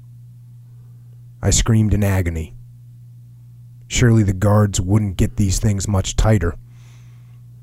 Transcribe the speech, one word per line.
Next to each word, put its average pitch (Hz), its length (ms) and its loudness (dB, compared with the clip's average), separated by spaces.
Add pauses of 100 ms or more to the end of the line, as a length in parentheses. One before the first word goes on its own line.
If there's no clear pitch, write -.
(1400)
I - 80 -2
screamed 110 440 2
in 104 100 0
agony. 87 520 -4 (1300)
Surely 113 360 2
the 98 100 0
guards 101 480 0
wouldn't 98 340 0
get - 220 -2
these 95 240 -2
things 101 260 -2
much 95 300 0
tighter. 101 400 2 (1040)